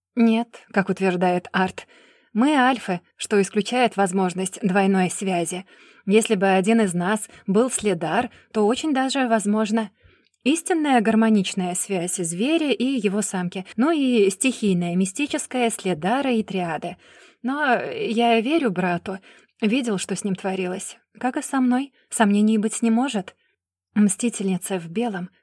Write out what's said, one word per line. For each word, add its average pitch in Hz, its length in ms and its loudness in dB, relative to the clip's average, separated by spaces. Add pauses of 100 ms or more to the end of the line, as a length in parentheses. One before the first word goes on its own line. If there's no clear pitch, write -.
(160)
«Нет, 233 580 2
как 196 160 0
утверждает 180 640 0
Арт. 190 360 -2 (460)
Мы 277 220 4
альфы, 247 460 0 (160)
что - 220 0
исключает 214 580 0
возможность 190 640 0
двойной 190 480 2
связи. 180 560 -4 (400)
Если 220 260 4
бы 196 140 2
один 190 340 4
из 185 140 0
нас 190 340 -2 (160)
был 220 240 2
следар, 185 600 -2 (200)
то 214 140 2
очень 254 300 0
даже 262 320 0
возможно». 214 640 0 (520)
Истинная 294 580 2
гармоничная 208 720 2
связь 180 400 -4
зверя 247 560 -2
и 233 120 -2
его 208 380 -2
самки, 180 440 -4 (100)
ну 269 160 2
и 247 380 2
стихийная, 190 640 0
мистическая 247 760 -2
с - 160 -8
Ледара 196 460 -2
и 220 100 2
Триады. 175 560 -6 (460)
Но 269 320 0
я 226 680 0
верю 277 300 0
брату, 180 480 -4 (420)
видел, 226 360 0
что - 180 -6
с - 80 -10
ним 196 120 -2
творилось. 190 640 -6 (220)
Как 254 180 -4
и 294 40 -6
со 269 200 -2
мной, 254 320 0 (160)
сомнений 214 480 2
быть 214 240 -2
не 226 80 2
может. 226 460 -2 (580)
Мстительница 196 880 0
в 165 80 -12
белом 190 420 -6 (140)